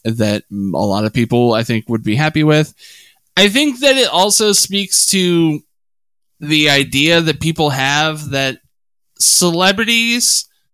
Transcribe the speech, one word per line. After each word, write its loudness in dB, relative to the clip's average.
that -2
m-, -4
a -2
lot -2
of -4
people, 2
I 0
think, -4
would -4
be -2
happy 0
with. 2
I 4
think 0
that 2
it 2
also 2
speaks -2
to 0
the 2
idea 2
that -2
people 0
have -2
that -4
celebrities, 0